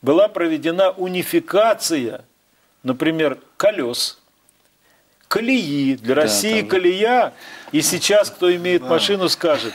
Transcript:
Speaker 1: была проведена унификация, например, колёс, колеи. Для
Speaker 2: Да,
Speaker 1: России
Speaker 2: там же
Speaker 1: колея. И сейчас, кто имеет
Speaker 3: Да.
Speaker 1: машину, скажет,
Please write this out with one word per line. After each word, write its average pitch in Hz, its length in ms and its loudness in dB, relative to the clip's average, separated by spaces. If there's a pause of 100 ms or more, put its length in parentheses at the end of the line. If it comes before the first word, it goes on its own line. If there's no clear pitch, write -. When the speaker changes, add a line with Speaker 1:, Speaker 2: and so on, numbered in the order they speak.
Speaker 1:
была 165 280 4
проведена 170 600 0
унификация, 180 1300 -2 (580)
например, 151 560 -2 (180)
колёс, 160 600 -2 (1120)
колеи. 156 680 -2
Для 127 180 -2
Speaker 2:
Да, 147 80 4
Speaker 1:
России 214 380 0
Speaker 2:
там - 20 -
же 208 40 -10
Speaker 1:
колея. 196 680 2 (360)
И 147 120 0
сейчас, 196 480 2
кто 175 240 0
имеет 175 280 0
Speaker 3:
Да. - 60 -6
Speaker 1:
машину, 170 400 0
скажет, 135 460 0